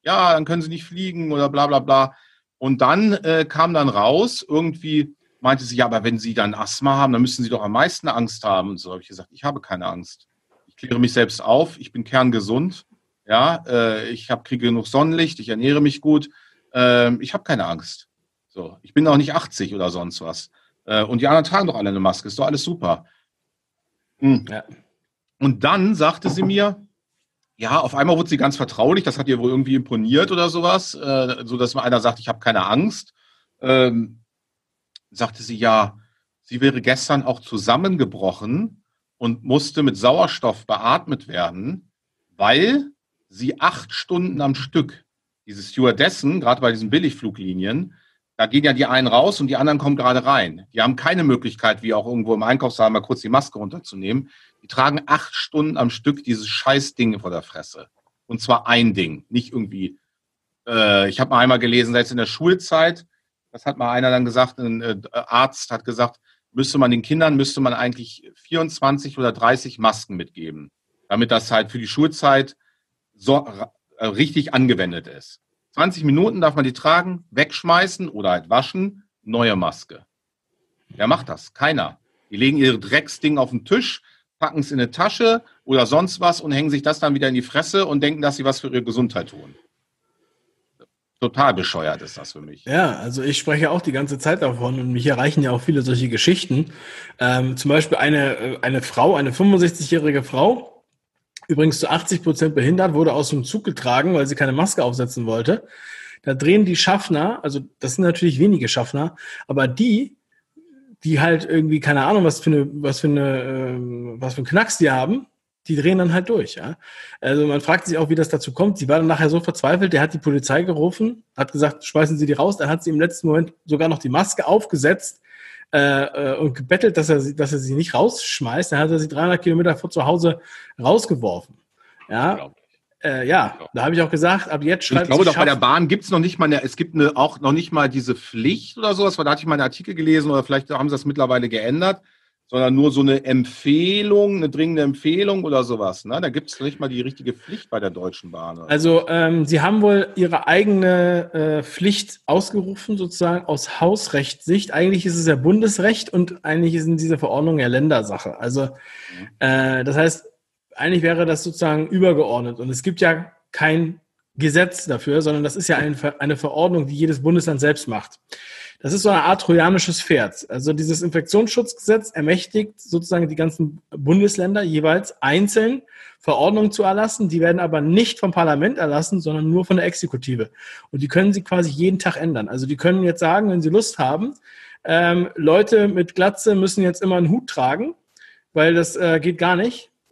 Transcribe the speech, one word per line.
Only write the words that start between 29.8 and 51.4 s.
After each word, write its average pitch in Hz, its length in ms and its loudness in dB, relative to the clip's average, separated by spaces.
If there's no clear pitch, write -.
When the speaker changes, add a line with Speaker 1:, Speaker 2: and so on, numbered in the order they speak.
Speaker 1:
oder 175 180 0
sowas, 175 460 0
äh, 131 400 -2
so 120 120 -6
dass 123 180 -2
mal 127 80 -4
einer 123 160 2
sagt, 117 200 -2
ich - 80 -16
hab 113 140 -6
keine 104 240 0
Angst. 147 480 -2
Ähm, 120 600 0
sagte 117 320 -8
sie, 117 140 -12
ja, 110 420 0
sie 120 180 -8
wäre 135 200 2
gestern 131 420 0
auch 127 160 -2
zusammengebrochen 117 1400 -2
und 117 260 -4
musste 139 400 0
mit 131 140 0
Sauerstoff 120 680 0
beatmet 139 600 -2
werden, 92 640 -6
weil 202 560 2
sie 95 300 -6
acht - 340 -2
Stunden 175 480 -4
am 139 120 0
Stück, - 520 -4
diese 101 180 -16
Stewardessen, 139 800 0
gerade 120 200 0
bei 120 100 2
diesen 110 180 -6
Billigfluglinien, 107 1040 -4
da 110 100 0
gehen 135 180 0
ja 143 100 4
die 127 120 0
einen 127 220 2
raus 139 340 4
und 143 60 -2
die 135 80 -2
anderen 143 240 2
kommen 143 160 0
gerade 127 300 0
rein. 95 480 0
Die 113 80 -2
haben 123 140 2
keine 170 280 0
Möglichkeit, 117 580 0